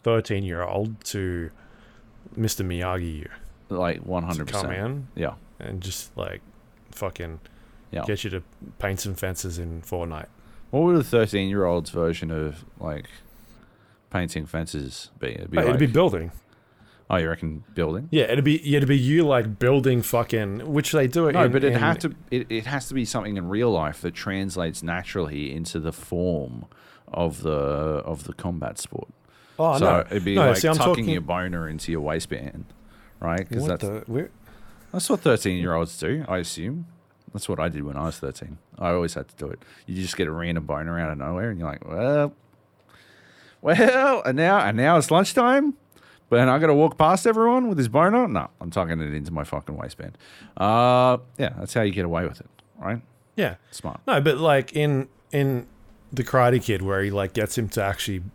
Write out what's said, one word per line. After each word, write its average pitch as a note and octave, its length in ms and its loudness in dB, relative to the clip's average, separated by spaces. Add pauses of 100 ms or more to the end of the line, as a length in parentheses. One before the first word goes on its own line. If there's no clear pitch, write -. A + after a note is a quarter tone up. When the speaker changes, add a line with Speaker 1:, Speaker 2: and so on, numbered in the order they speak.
Speaker 1:
thirteen-year-old G2+ 1040 -2
to F2+ 440 -4 (840)
Mister A2 300 -2
Miyagi F2+ 560 -4
you. - 80 -14 (420)
Speaker 2:
Like, F2 300 -2
one F2+ 240 -4
hundred E2 240 -6
percent. G2+ 200 -4
Speaker 1:
To F2+ 80 -4
come G2 80 -4
in C3 300 -8
Speaker 2:
Yeah. D#2+ 200 -4 (260)
Speaker 1:
and F#2 200 -8
just, - 360 -10
like, - 260 -8 (480)
fucking E2+ 500 -10 (500)
Speaker 2:
Yeah. - 140 -6
Speaker 1:
get G#2 200 -4
you G#2 60 -6
to F#2 120 -6 (360)
paint F#2+ 220 -4
some G2 140 -6
fences F2+ 440 -6
in E2 220 -8
Fortnite. E2 460 -8 (440)
Speaker 2:
What C#3 120 2
would F3 140 6
a C#3+ 80 4
thirteen-year-old's G2 880 2
version E2 400 -2
of, D#2 340 -6 (140)
like, D2+ 280 -10 (1040)
painting E2+ 340 -4
fences D2 760 -8
be? C2 100 -6
It'd - 240 -10
be - 40 -2
Speaker 1:
Hey, - 60 2
it'd - 120 4
Speaker 2:
like B2+ 60 2
Speaker 1:
be D3+ 60 6
building. A2+ 460 2 (760)
Speaker 2:
Oh, F#2 100 2
you E2 100 0
reckon E2 340 -6 (140)
building? F2 340 -2
Speaker 1:
Yeah, D3+ 140 4
it'd B2+ 200 2
be, D3 300 2
it'd C#3 140 4
be C#3 100 4
you, C#3+ 260 4
like, A#2 360 2
building B2+ 420 4
fucking, A2+ 680 -2
which D3 180 0
they C#3+ 160 4
do D#3 220 2
it C#3+ 60 2
Speaker 2:
No, F3 100 6
Speaker 1:
in, B2 80 4
Speaker 2:
but C3 100 4
it C3+ 120 4
Speaker 1:
in B2 40 2
Speaker 2:
had D#3 220 2
to, - 160 -4 (160)
it, B2 180 -2
it A2+ 160 -2
has C3+ 220 -6
to C3+ 60 -10
be C3 100 -2
something G#2 320 -4
in F2 120 -4
real A2+ 220 2
life D#2+ 300 0
that F2 140 -4
translates F#2+ 680 -4
naturally E2 720 -4
into E2 240 -6
the D#2+ 140 -4
form D#2 720 -4 (420)
of E2 360 -4
the, D#2 100 -2 (520)
of D2+ 200 -8
the - 80 -12
combat E2+ 480 -8
sport. - 280 -12 (480)
Speaker 1:
Oh, D#3 220 2
Speaker 2:
So - 60 4
Speaker 1:
no. F2 160 4 (100)
Speaker 2:
it'd G2+ 140 -2
be G2 100 2
Speaker 1:
No, C#3 140 6
Speaker 2:
like A#2+ 80 6
Speaker 1:
see, - 100 2
I'm D#3 80 4
Speaker 2:
tucking E3 200 4
Speaker 1:
talking A2+ 160 0
Speaker 2:
your F2+ 100 0
boner F2 480 -4
into D#2 240 -6
your D#2+ 80 -2
waistband, D2+ 640 -6 (560)
right? F2 280 -2
'Cause A2+ 140 -4
Speaker 1:
What F2+ 60 0 (120)
Speaker 2:
that's, - 40 -4
Speaker 1:
the? G#2 240 -6
We're A#2+ 220 -4 (600)
Speaker 2:
that's F3+ 180 -4
what G#3 120 2
thirteen-year-olds F2+ 760 2
do, B2+ 280 -4
I F#2 120 -2
assume. G2+ 480 -6 (460)
That's - 160 -8
what F2 120 -4
I D#2+ 80 0
did D2 160 -6
when C#2+ 120 -8
I C#2+ 100 -4
was D#2+ 120 -6
thirteen. D2+ 400 -10 (220)
I F2 100 0
always F2 240 0
had C#2 140 -8
to - 80 -20
do C#2+ 100 -10
it. - 140 -10 (260)
You - 160 -8
just F2+ 140 -6
get F2+ 100 0
a D2+ 60 -4
random E2+ 340 -4
boner D#2 320 -4
out D#2+ 140 -2
of D2 60 -8
nowhere, F2 320 -4
and G2 100 -8
you're E2 80 -6
like, - 180 -12
"Well, C#3+ 460 0 (1300)
well, B3+ 640 6
and B2+ 120 0
now, F3 240 4
and G#2 160 2
now D3 200 6
it's D3+ 140 2
lunchtime, B3+ 640 4 (540)
but A#2+ 80 4
then B2+ 120 6
I B2+ 100 4
gotta D#3 160 6
walk D#3 240 4
past E3+ 280 6
everyone A#3 420 4
with F#3 100 0
this B2+ 100 2
boner? F#3+ 400 4
No, F#2 220 -2 (100)
I'm E2+ 100 -8
tucking E2 300 -2
it D2+ 140 -4
into D2+ 180 -6
my D2 120 -4
fucking D2 320 -8
waistband." - 400 -12 (400)
Uh, B2 600 6 (200)
yeah, F#2 200 -2
that's - 160 -10
how A#2 80 2
you G#2 100 2
get F#2 120 -2
away E2+ 220 0
with - 140 -8
it, - 80 -20 (300)
right? A#2 240 -6 (340)
Speaker 1:
Yeah. B2 200 -2 (140)
Speaker 2:
Smart. - 360 -12
Speaker 1:
No, D3 140 2
but, C#3+ 180 4
like, C#3+ 360 4
in, D3 340 0 (220)
in C#3 360 0 (460)
The B2+ 120 -2
Karate B2 380 4
Kid, G2 200 -2
where G2 200 0
he, G2+ 80 0
like, G2 240 -2
gets G#2+ 240 -2
him A2+ 120 -2
to A2 120 -2
actually G2 400 -4 (120)